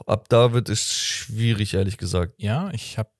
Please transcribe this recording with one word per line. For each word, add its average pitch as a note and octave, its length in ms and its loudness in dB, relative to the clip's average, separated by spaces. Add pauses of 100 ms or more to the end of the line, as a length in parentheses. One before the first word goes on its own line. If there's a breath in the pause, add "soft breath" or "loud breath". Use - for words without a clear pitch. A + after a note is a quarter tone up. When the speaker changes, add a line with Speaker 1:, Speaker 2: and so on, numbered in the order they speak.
Speaker 1:
ab G#2+ 220 0
da A#2 240 6
wird A#2+ 160 0
es - 280 -2
schwierig, A2 800 -2
ehrlich F#2+ 220 0
gesagt. F2+ 400 -2
Speaker 2:
Ja, A2 360 -2
ich - 240 -10
hab A2 220 -6